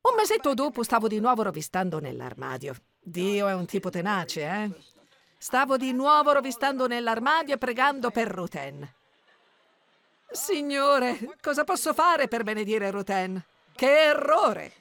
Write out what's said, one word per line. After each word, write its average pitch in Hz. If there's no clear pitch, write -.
Un 494
mesetto 427
dopo 254
stavo 226
di 214
nuovo 220
rovistando 170
nell'armadio. 131
Dio 196
è 196
un 180
tipo 190
tenace, 175
eh? 202
Stavo 269
di 262
nuovo 294
rovistando 269
nell'armadio 240
e 262
pregando 254
per 226
Ruth 170
Ann. 143
"Signore, 277
cosa 294
posso 320
fare 320
per 233
benedire 214
Ruth 196
Ann? 190
Che 277
errore!" 294